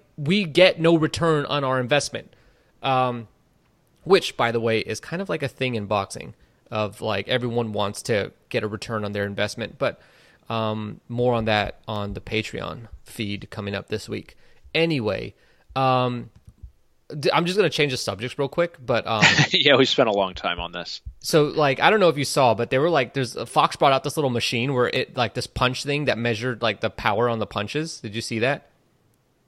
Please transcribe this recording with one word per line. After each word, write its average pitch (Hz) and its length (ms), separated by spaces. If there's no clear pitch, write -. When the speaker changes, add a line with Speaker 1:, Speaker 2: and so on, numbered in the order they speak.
Speaker 1:
we 180 280
get 165 360
no 165 160
return 156 500
on 143 180
our 131 160
investment." 123 540
Um, 123 460
which, 175 320
by 120 140
the 117 100
way, 113 200
is - 180
kind 175 240
of 190 60
like 160 160
a 131 40
thing 123 280
in 104 100
boxing 101 480
of, 107 300
like, 104 280
everyone 120 440
wants 101 300
to 101 300
get 110 160
a - 40
return 107 360
on 101 80
their 101 120
investment, 104 540
but, - 220
um, 110 600
more 120 260
on 113 100
that 107 420
on 104 280
the 101 60
Patreon 107 680
feed 101 460
coming 101 240
up 98 140
this 107 200
week. - 280
Anyway, 131 600
um, 127 540
d-, 151 160
I'm 165 140
just 185 100
gonna 190 140
change 147 220
the 123 60
subjects 104 400
real 139 100
quick, 170 360
but, 113 220
um, 110 160
Speaker 2:
<laughs> - 140
Yeah, 143 240
we 135 80
spent 123 240
a 104 40
long 95 220
time 87 240
on 87 140
this. 87 280
Speaker 1:
So, 151 240
like, 143 340
I 151 120
don't 214 100
know 180 80
if 147 100
you 139 60
saw, 123 300
but 117 160
they 131 80
were 165 120
like, 135 240
there's, 131 200
Fox 156 280
brought 143 160
out 135 100
this - 140
little 139 140
machine 120 440
where 123 140
it, - 280
like, 120 180
this 123 120
punch - 380
thing 143 220
that 110 120
measured, 117 440
like, 110 180
the 107 100
power 113 380
on 113 100
the 104 80
punches. 147 540
Did 107 160
you 113 60
see 113 180
that? 131 300